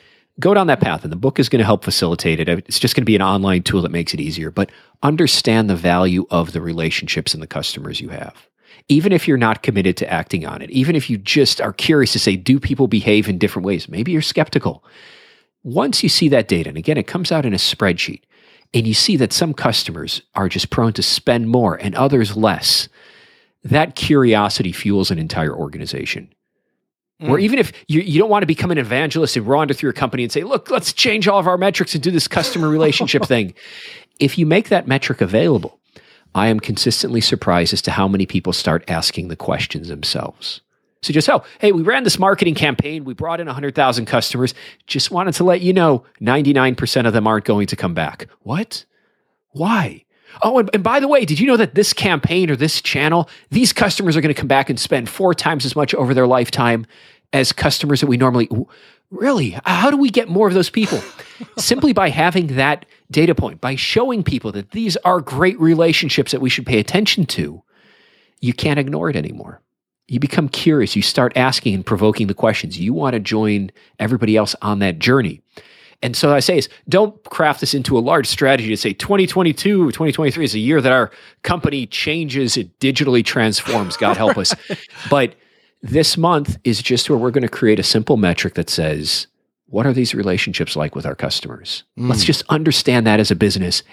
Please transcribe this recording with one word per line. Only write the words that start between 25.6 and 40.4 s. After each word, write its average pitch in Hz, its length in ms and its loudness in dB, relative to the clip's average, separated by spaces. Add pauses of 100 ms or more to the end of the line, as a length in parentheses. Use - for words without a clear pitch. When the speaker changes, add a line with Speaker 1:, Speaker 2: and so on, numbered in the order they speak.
Speaker 2:
Mm. 156 80 -4
Speaker 1:
Where 151 100 2
even 220 180 2
if - 140 0 (160)
you, 156 140 2
you 175 180 0
don't 220 100 2
want 202 140 4
to 156 40 0
become 165 240 0
an 160 60 0
evangelist 135 600 -2
and 107 100 -2
wander 143 260 2
through 147 140 -4
your 123 60 0
company 131 300 -4
and 113 80 -6
say, 143 120 -2
"Look, - 260 -4
let's 254 240 -2
change 214 340 0
all 202 120 4
of 165 80 2
our 180 100 2
metrics 190 380 0
and 139 80 -4
do 175 80 0
this 165 160 0
customer 165 420 -2
relationship 151 540 2
Speaker 2:
<laughs> - 20 0
Speaker 1:
thing." 107 280 0 (640)
If - 180 0
you 165 80 2
make 170 240 2
that 180 180 0
metric 131 340 -2
available, 110 580 0 (560)
I 101 120 2
am 110 120 2
consistently - 600 -2
surprised 87 520 0
as 98 100 -4
to - 80 -4
how 98 160 0
many 98 200 0
people 90 260 -2
start 82 340 -2
asking 82 420 -4
the 80 60 -10
questions 78 520 -6
themselves. - 760 -8 (400)